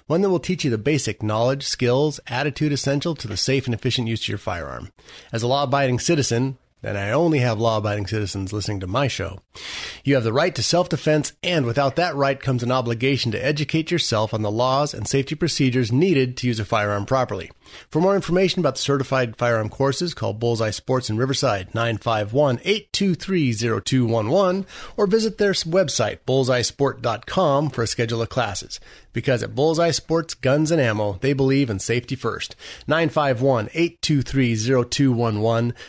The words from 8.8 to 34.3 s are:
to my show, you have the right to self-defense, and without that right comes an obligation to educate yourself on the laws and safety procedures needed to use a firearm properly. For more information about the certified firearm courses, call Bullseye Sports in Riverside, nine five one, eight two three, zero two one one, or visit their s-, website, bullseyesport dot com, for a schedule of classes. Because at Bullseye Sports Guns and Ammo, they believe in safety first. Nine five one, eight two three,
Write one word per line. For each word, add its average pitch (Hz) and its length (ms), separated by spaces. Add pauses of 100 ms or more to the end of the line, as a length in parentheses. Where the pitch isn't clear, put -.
to 92 60
my 123 220
show, - 320 (640)
you 139 100
have 123 100
the 113 80
right 156 220
to 120 80
self-defense, 151 680 (100)
and 170 240
without 131 300
that 165 180
right 139 260
comes 127 220
an 120 100
obligation 120 600
to 101 120
educate 151 460
yourself 113 420
on 110 100
the 104 80
laws 131 440
and 107 120
safety 139 280
procedures 127 580
needed 135 460
to 127 80
use 117 120
a 110 60
firearm 104 420
properly. 107 440 (380)
For 156 120
more 196 160
information 180 440
about 143 140
the - 80
certified 131 540
firearm 113 320
courses, 139 460
call 110 180
Bullseye 113 380
Sports 127 380
in 110 80
Riverside, 117 580
nine 113 240
five 107 340
one, 131 320
eight 208 280
two 190 220
three, 156 380
zero 110 260
two 127 280
one 110 220
one, 190 380 (300)
or 208 100
visit 220 320
their 202 120
s-, - 120
website, 151 640
bullseyesport 127 720
dot 117 260
com, 147 440
for 120 120
a 113 40
schedule 113 360
of 113 60
classes. - 520 (320)
Because 113 300
at 107 120
Bullseye 160 380
Sports 160 420
Guns 147 360
and 160 100
Ammo, 104 400
they 139 120
believe 135 380
in 98 80
safety 123 380
first. - 400 (320)
Nine 156 200
five 139 320
one, 123 320
eight 170 300
two 143 200
three, 120 340